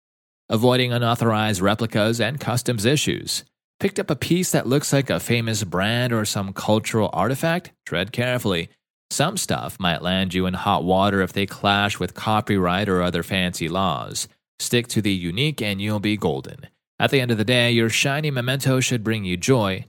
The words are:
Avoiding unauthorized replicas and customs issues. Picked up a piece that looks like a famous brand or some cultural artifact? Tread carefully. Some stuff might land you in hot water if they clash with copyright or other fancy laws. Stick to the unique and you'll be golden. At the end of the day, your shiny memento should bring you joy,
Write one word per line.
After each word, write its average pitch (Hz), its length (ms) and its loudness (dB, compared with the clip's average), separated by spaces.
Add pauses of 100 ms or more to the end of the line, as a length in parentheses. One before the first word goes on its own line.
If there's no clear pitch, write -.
(500)
Avoiding 123 420 2
unauthorized 113 680 2
replicas 107 580 0
and 123 180 -2
customs 120 460 -2
issues. - 640 0 (340)
Picked - 180 0
up 196 120 -2
a 143 80 0
piece 175 340 0
that - 160 0
looks 139 240 0
like 139 180 2
a 90 120 -2
famous 113 420 0
brand 104 480 0
or 107 140 0
some 98 260 -4
cultural 107 640 0
artifact? 143 580 -2 (140)
Tread 90 260 -4
carefully. 117 600 -2 (400)
Some 175 240 0
stuff 69 420 -4
might 90 240 0
land 92 320 0
you 92 120 0
in 92 80 -2
hot 92 320 0
water 98 360 4
if 90 120 -2
they 98 120 0
clash 101 540 0
with 90 140 -4
copyright 101 720 0
or 92 140 2
other 87 220 0
fancy 92 440 -2
laws. 80 640 -2 (280)
Stick 120 300 0
to 110 140 0
the 101 100 0
unique 98 500 -2
and 101 200 -4
you'll 107 180 -2
be 107 160 0
golden. 76 520 -4 (300)
At 117 140 2
the 139 80 2
end 123 100 0
of 113 80 2
the 107 60 0
day, 120 300 4
your 113 160 4
shiny 143 420 0
memento 131 480 0
should 123 240 0
bring 110 220 -2
you 90 100 0
joy, 101 540 2